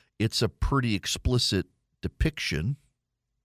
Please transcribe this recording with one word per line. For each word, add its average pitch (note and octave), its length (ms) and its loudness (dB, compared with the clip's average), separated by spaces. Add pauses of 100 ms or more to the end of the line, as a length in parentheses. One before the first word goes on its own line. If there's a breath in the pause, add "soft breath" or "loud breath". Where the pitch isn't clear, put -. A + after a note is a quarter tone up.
(180 soft breath)
it's - 240 0
a A2+ 60 2
pretty A#2+ 480 0
explicit - 680 0 (360)
depiction B2 760 -2 (680)